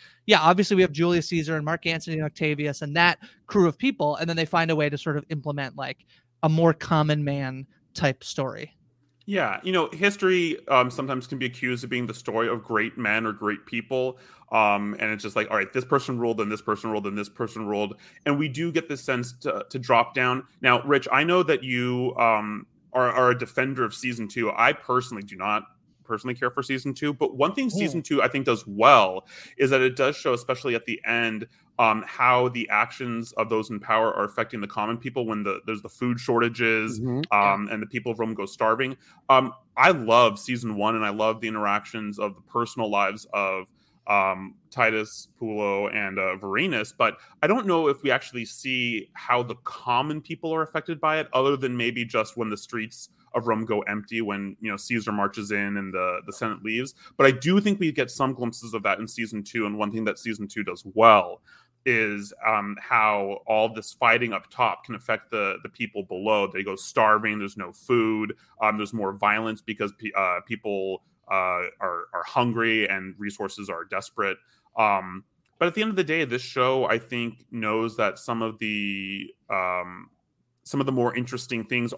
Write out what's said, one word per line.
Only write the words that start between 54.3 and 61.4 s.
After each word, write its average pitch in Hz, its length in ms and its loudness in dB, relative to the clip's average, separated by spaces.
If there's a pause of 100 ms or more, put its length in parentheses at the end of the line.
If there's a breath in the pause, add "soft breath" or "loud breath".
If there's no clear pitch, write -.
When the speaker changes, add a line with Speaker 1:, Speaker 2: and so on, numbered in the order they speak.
Speaker 2:
you 110 100 -6
know, 101 60 -4
Caesar 110 360 -4
marches 101 380 -2
in 101 260 -2
and 98 160 -6
the, 90 340 -2
the 98 60 -12
Senate 104 300 -6
leaves. 117 320 -6 (220 loud breath)
But 139 100 6
I 135 60 10
do 156 280 2
think 202 200 0
we 160 120 0
get 127 180 -2
some 135 220 0
glimpses 117 420 -8
of 104 100 -4
that 98 140 2
in 110 100 -8
season 110 340 -8
two, 107 240 -4
and 104 120 -6
one 104 140 -2
thing 110 120 -6
that 104 140 -4
season 107 300 -8
two 107 140 -8
does 92 220 -8 (100)
well 104 480 8 (420 soft breath)